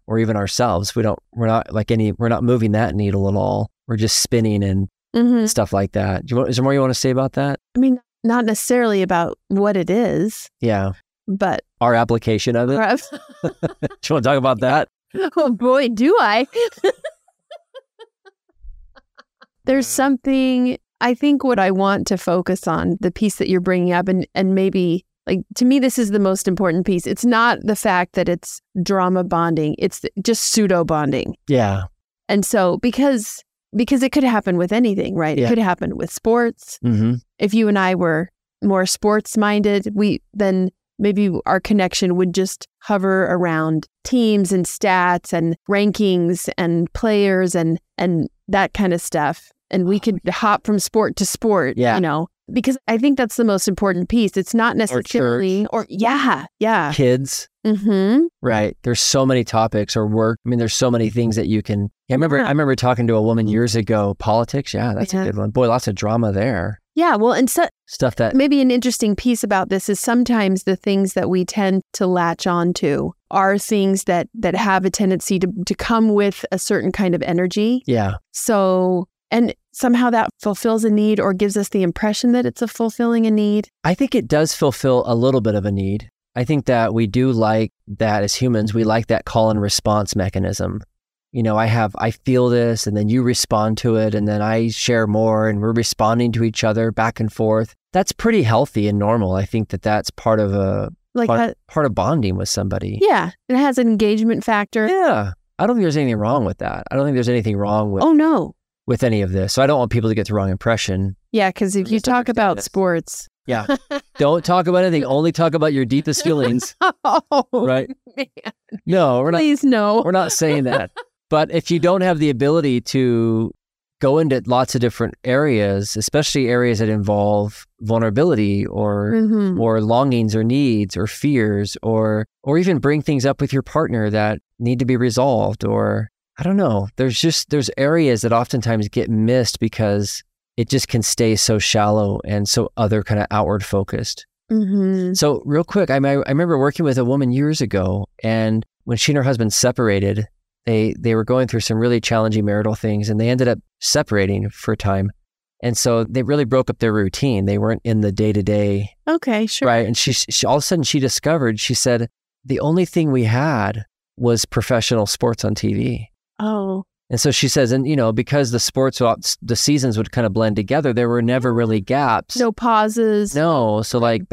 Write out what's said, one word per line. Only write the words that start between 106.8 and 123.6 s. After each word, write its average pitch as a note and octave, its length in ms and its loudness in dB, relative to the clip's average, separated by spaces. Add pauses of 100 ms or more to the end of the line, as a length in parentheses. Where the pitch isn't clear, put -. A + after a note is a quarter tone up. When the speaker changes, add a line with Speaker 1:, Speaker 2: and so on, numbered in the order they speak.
Speaker 1:
I B2 60 -4
don't C#3 100 0
think C#3+ 100 0
there's B2 140 0
anything A2 260 0
wrong G#2 360 0
with F#2+ 120 0
Speaker 2:
Oh, D#4+ 80 4
no. D4+ 420 2 (320)
Speaker 1:
with A#2 160 0
any A2 200 2
of F#2 100 -2
this. F#2 220 -2
So C3 80 2
I C3+ 40 4
don't C#3+ 120 2
want A#2 120 0
people A2+ 200 0
to A2 40 0
get G#2 140 -2
the G#2 60 -4
wrong G2 160 0
impression. G2 640 -2 (160)
Speaker 2:
Yeah, G3+ 180 2
'cause G3 260 -4
if F#3+ 100 0
Speaker 1:
Or A3+ 40 -12
Speaker 2:
you A3 100 0
talk B3 280 0
Speaker 1:
misunderstand - 0 -
Speaker 2:
about A3 280 0
Speaker 1:
this. G2+ 100 -8
Speaker 2:
sports. F3 640 -4 (180)
Speaker 1:
Yeah. A2+ 200 -2 (260)
Speaker 2:
<laughs> - 260 -12
Speaker 1:
Don't D3+ 260 2
talk F3+ 220 2
about F3+ 180 2
anything. E3 220 0
Only D3+ 260 0
talk D#3+ 220 0
about D#3 180 2
your C3+ 140 0
deepest C#3+ 380 -2
feelings. B2+ 560 0
Speaker 2:
<laughs> - 240 -2
Oh, D4 480 0
Speaker 1:
Right? B3+ 380 0 (260)
Speaker 2:
man. C4 100 -6 (600)
Speaker 1:
No, D#3 360 4
we're D3+ 80 0
not, E3+ 80 2
Speaker 2:
Please, D4 260 2
no. A3 400 2
Speaker 1:
we're F3+ 80 0
not F#3 180 0
saying D3 340 0
that. A#2 320 -2
Speaker 2:
<laughs> - 40 -12 (300)
Speaker 1:
But D#3 200 2
if E3 200 -4
you E3+ 80 2
don't F3+ 240 2
have F3+ 160 2
the D3+ 100 2
ability C#3 540 2
to A2+ 680 0 (500)